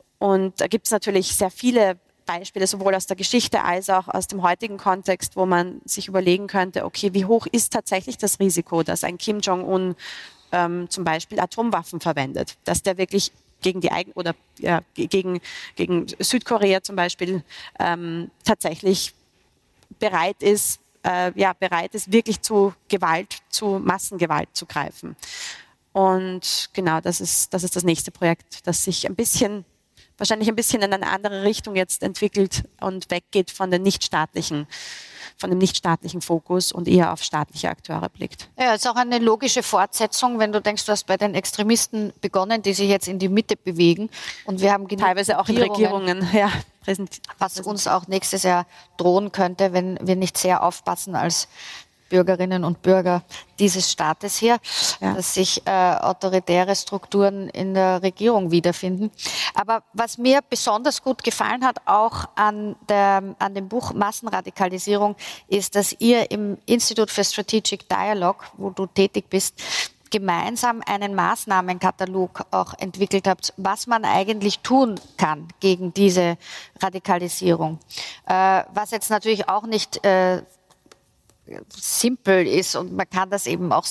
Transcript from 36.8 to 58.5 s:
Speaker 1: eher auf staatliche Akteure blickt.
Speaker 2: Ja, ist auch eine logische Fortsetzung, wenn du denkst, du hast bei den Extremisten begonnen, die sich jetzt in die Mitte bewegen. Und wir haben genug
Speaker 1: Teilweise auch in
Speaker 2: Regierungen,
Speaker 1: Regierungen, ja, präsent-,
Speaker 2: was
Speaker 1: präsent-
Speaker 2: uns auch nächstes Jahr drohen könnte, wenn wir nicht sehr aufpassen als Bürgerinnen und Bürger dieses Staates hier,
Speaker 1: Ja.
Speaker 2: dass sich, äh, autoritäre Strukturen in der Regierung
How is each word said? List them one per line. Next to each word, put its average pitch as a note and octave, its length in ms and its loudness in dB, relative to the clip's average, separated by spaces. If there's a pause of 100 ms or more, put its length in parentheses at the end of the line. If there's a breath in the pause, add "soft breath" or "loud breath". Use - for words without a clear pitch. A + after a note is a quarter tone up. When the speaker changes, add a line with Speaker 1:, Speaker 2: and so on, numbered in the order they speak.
Speaker 1:
eher E3+ 240 6
auf E3 100 -8
staatliche - 460 -4
Akteure - 400 -6
blickt. - 400 -12 (100)
Speaker 2:
Ja, B3 160 2
ist A3+ 140 -2
auch A#3 80 -2
eine A#3+ 240 2
logische A3+ 420 2
Fortsetzung, A3 800 0
wenn G#3+ 100 2
du G#3 100 0
denkst, G#3 240 -2
du - 60 -2
hast G#3 160 0
bei F#3+ 100 2
den G3+ 200 -2
Extremisten G#3+ 840 0
begonnen, G3+ 400 0
die G3 140 -2
sich G3 140 0
jetzt G3 180 2
in F#3 140 -6
die F#3+ 80 0
Mitte G3+ 280 0
bewegen. F3 540 2 (360 loud breath)
Und F#3 140 -6
wir G3 120 4
haben G3 160 -2
genug G3+ 180 0
Speaker 1:
Teilweise F#3 320 2
auch F#3+ 100 0
in A3 100 2
Speaker 2:
Regierungen, G3 640 2
Speaker 1:
Regierungen, F#3+ 140 2
ja, G3+ 140 6 (320)
präsent-, - 380 -6 (180)
Speaker 2:
was G3 160 -2
Speaker 1:
präsent- F3+ 140 -10
Speaker 2:
uns G#3 180 -4
auch F3 220 0
nächstes F#3+ 340 -2
Jahr F3+ 240 2 (300 loud breath)
drohen F3+ 340 4
könnte, F#3 420 2
wenn F#3 300 0
wir F#3 140 2
nicht F#3 220 -2
sehr F#3 260 2
aufpassen F3+ 500 -4
als D#3+ 320 -2 (640 loud breath)
Bürgerinnen F3+ 540 2
und E3+ 180 -2
Bürger F3+ 420 4 (340 loud breath)
dieses F#3 320 2
Staates D#3+ 460 -2
hier, A#3 220 4 (420 loud breath)
Speaker 1:
Ja. F#3+ 140 -2
Speaker 2:
dass F#3 200 0
sich, - 320 0
äh, F#3 40 0
autoritäre F#3 1080 2
Strukturen G3 720 0
in F#3+ 260 -6
der F#3 280 4
Regierung G3 480 2